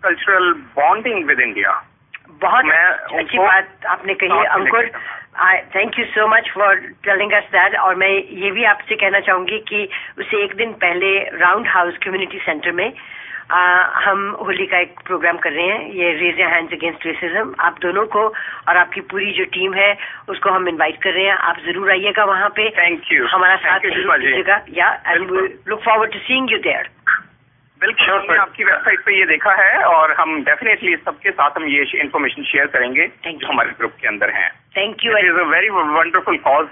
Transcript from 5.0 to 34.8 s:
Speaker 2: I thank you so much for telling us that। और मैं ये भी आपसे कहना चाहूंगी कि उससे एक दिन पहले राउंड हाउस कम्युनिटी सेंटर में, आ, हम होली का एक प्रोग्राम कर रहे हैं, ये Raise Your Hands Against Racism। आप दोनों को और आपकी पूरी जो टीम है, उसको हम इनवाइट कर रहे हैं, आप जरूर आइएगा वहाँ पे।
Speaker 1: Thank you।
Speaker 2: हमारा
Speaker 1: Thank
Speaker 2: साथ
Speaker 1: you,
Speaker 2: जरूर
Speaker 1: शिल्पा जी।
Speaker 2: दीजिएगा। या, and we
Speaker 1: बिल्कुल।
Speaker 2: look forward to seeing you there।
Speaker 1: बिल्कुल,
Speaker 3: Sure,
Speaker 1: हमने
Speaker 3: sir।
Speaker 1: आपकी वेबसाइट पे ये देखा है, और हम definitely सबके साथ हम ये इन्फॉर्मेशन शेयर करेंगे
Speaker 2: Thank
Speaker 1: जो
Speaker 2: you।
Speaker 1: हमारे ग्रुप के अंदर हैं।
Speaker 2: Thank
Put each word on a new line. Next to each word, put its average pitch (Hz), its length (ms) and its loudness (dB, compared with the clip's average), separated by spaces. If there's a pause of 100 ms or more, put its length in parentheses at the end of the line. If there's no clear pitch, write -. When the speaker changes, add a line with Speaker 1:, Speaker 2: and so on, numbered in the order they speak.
Speaker 2:
I 185 220 4 (200)
thank 202 140 -2
you 233 140 -4 (120)
so 214 140 2
much 220 220 2
for 196 240 4 (300)
telling 202 260 0
us 208 220 0
that। 196 240 4
और 185 160 2
मैं 190 140 2 (140)
ये 196 280 -6
भी 208 120 -2
आपसे 214 320 0
कहना 202 240 2
चाहूंगी 190 400 0
कि 208 300 -6 (300)
उससे 202 240 -2
एक 196 120 -6
दिन 220 180 -4
पहले 185 460 -2
राउंड 190 480 0
हाउस 175 300 0
कम्युनिटी 190 420 -6
सेंटर 175 320 -4
में, 196 220 -4 (580)
आ, 180 320 4
हम 196 580 0
होली 190 240 -2
का 185 120 0
एक - 220 -2
प्रोग्राम 170 380 -2
कर 170 140 -2
रहे 165 160 -2
हैं, 208 220 -4
ये 175 300 -2
Raise 175 260 0
Your 170 140 0
Hands 165 200 -8
Against 160 280 -6
Racism। 180 520 -4
आप 170 200 0
दोनों 185 260 0
को 214 280 0 (360)
और 175 80 4
आपकी 180 240 2
पूरी 196 300 -4
जो 185 120 -2
टीम 185 300 -4
है, 202 240 4 (320)
उसको 196 200 0
हम 185 180 2
इनवाइट 160 360 0
कर 196 60 2
रहे 185 140 0
हैं, 196 120 2
आप 170 300 0
जरूर 190 260 0
आइएगा 196 320 2
वहाँ 196 260 2
पे। 214 200 -2
Speaker 1:
Thank 175 480 0
you। 120 120 2
Speaker 2:
हमारा 185 260 4
Speaker 1:
Thank 185 140 -2
Speaker 2:
साथ 185 100 2
Speaker 1:
you, 190 100 -2
Speaker 2:
जरूर 175 60 -4
Speaker 1:
शिल्पा 185 220 2
जी। 135 100 0
Speaker 2:
दीजिएगा। 156 420 0
या, 175 340 0
and 170 180 0
we 185 100 -6
Speaker 1:
बिल्कुल। 190 420 -4
Speaker 2:
look 214 140 -8
forward 220 220 4
to 208 100 -10 (120)
seeing 262 160 0
you 220 180 0
there। 147 220 -2 (920)
Speaker 1:
बिल्कुल, - 280 2
Speaker 3:
Sure, 196 120 2
Speaker 1:
हमने 196 140 0
Speaker 3:
sir। 202 80 4
Speaker 1:
आपकी 196 220 -2
वेबसाइट - 420 2
पे 196 140 2
ये 190 60 4
देखा 165 260 2
है, 196 260 4
और 160 340 6
हम 156 320 -2
definitely 180 640 0
सबके 190 260 -4
साथ 147 260 2
हम 160 80 -6
ये 143 340 -2
इन्फॉर्मेशन 143 440 -2
शेयर 139 220 0
करेंगे 135 420 0
Speaker 2:
Thank - 240 -12
Speaker 1:
जो 156 60 -12
Speaker 2:
you। 135 120 -10
Speaker 1:
हमारे 117 200 0
ग्रुप - 320 -6
के 123 60 -2
अंदर 104 220 -2
हैं। - 360 -4 (120)
Speaker 2:
Thank 202 280 -4